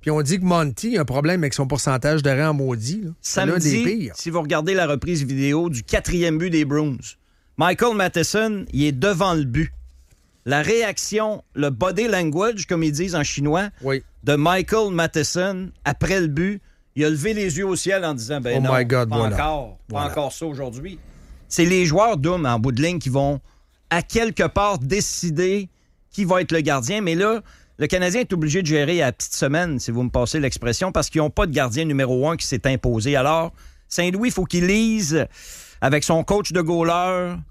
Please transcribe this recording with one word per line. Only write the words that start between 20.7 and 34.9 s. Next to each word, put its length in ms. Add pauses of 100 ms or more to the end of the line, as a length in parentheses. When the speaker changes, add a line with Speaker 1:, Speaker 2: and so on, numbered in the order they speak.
Speaker 2:
C'est 160
les 220
joueurs 320
d'hommes, 260
en 140
bout 140
de 100
ligne, 160
qui 100
vont, 320 (480)
à 140
quelque 440
part, 340
décider 920 (400)
qui 160
va 160
être 100
le 80
gardien. 400
Mais 140
là, 260 (360)
le 120
Canadien 320
est 120
obligé 300
de 60
gérer 340
à 40
la 60
petite 220
semaine, 460
si 100
vous 140
me 60
passez 280
l'expression, 540
parce 180
qu'ils 100
n'ont 100
pas 160
de 60
gardien 320
numéro 440
un 80
qui 100
s'est 220
imposé. 480
Alors, 360 (360)
Saint-Louis, 400
il 40
faut 120
qu'il 240
lise 580 (540)